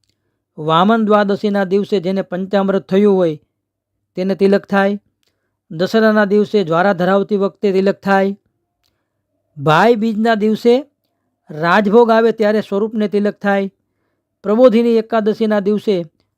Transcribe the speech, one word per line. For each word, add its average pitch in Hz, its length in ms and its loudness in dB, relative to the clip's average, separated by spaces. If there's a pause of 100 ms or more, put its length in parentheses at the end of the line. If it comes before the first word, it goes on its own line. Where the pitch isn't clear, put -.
(580)
વામન 180 480 2
દ્વાદશીના 202 580 0
દિવસે 196 360 -2
જેને 190 220 -4
પંચામૃત 190 680 -4
થયું 196 280 2
હોય 165 240 0 (760)
તેને 185 200 -4
તિલક 196 300 2
થાય, 196 340 -2 (720)
દશેરાના 214 540 0
દિવસે 202 380 0
જ્વારા 175 300 0
ધરાવતી 190 440 -2
વખતે 196 360 -4
તિલક 190 220 0
થાય, 196 420 -2 (1200)
ભાઈ 160 380 2
બીજના 220 400 -2
દિવસે 220 500 0 (680)
રાજભોગ 196 600 2
આવે 226 200 2
ત્યારે 214 300 -2
સ્વરૂપને 214 460 -4
તિલક 202 280 -4
થાય, 196 360 -4 (720)
પ્રબોધિની 233 460 4
એકાદશીના 220 720 -2
દિવસે 196 440 -2 (340)